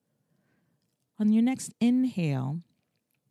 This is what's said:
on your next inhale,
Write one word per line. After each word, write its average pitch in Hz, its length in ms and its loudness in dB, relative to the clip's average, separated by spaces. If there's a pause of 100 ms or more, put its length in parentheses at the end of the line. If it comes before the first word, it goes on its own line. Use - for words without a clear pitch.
(1200)
on 214 140 2
your 226 100 4
next 262 380 -2
inhale, 170 800 0 (680)